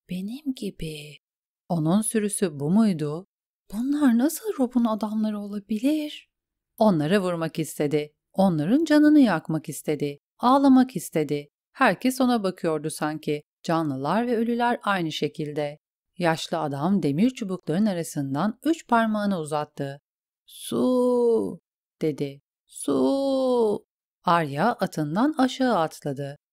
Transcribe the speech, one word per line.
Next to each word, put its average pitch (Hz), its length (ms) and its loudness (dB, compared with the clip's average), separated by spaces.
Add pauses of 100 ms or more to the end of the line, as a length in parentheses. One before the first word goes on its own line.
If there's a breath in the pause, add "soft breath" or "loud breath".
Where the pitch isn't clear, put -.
"Benim 233 460 -8
gibi." 156 640 -10 (520)
Onun 170 320 2
sürüsü 202 580 -2
bu 143 100 -2
muydu? 175 580 2 (440)
Bunlar 254 460 2
nasıl 294 280 0 (140)
Rob'un 240 260 0
adamları 214 540 -2
olabilir? 220 920 -4 (480)
Onlara 190 440 4
vurmak 170 380 -4
istedi. 151 540 -2 (200)
Onların 190 520 2
canını 302 340 6
yakmak 160 500 2
istedi. 147 500 -4 (180)
Ağlamak 262 580 6
istedi. 147 540 -4 (220)
Herkes 254 500 0
ona 247 220 2
bakıyordu 160 460 -2
sanki. 151 520 -6 (220)
Canlılar 160 640 -2
ve 247 100 0
ölüler 233 460 0
aynı 180 280 -2
şekilde. 147 640 -6 (400)
Yaşlı 165 420 -2
adam 156 440 0
demir 160 260 2
çubukların 185 560 -4
arasından 160 800 -4
üç 330 220 -2
parmağını 214 520 0
uzattı. 147 640 -6 (440)
"Su," 240 1160 0 (420)
dedi. 143 400 -4 (240)
"Su." 262 1200 0 (380)
Arya 170 480 0
atından 190 680 -2
aşağı 254 400 2
atladı. 143 600 -4 (160)